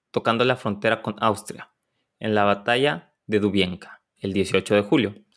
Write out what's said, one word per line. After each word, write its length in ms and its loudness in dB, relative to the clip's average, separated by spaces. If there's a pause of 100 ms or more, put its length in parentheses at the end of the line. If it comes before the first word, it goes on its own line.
(120)
tocando 340 0
la 100 2
frontera 460 -2
con 180 -6
Austria, 520 -4 (480)
en 160 -2
la 80 4
batalla 720 0 (120)
de 140 0
Dubienka, 640 -2 (140)
el 160 -6
dieciocho 420 0
de 80 4
julio. 320 0 (220)